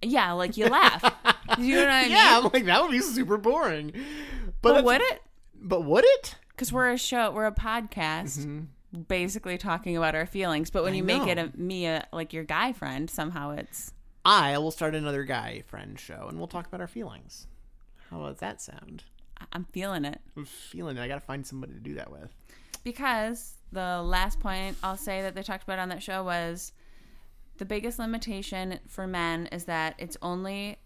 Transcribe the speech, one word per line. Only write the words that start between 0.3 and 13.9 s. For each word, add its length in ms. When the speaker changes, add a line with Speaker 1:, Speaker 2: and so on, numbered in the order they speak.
Speaker 1:
like, 240
you 120
laugh. 340
Speaker 2:
<laughs> 300
Speaker 1:
You 180
know 60
what 80
I 160
Speaker 2:
Yeah, 20
Speaker 1:
mean? 380
Speaker 2:
I'm 60
like, 120
that 180
would 80
be 80
super 400
boring. 540
But 100
Speaker 1:
But 140
Speaker 2:
that's 100
Speaker 1:
would 160
it? 220
Speaker 2:
But 300
would 200
it? 300
Speaker 1:
'Cause 160
we're 180
a 80
show, 320
we're 160
a 80
podcast, 880
Speaker 2:
Mm-hmm. 680
Speaker 1:
basically 500
talking 400
about 200
our 100
feelings. 440
But 120
when 120
Speaker 2:
I 20
Speaker 1:
you 80
make 240
it 80
Speaker 2:
know. 180
Speaker 1:
a, 20
me, 300
a, 260
like, 200
your 100
guy 300
friend, 360
somehow 440
it's 400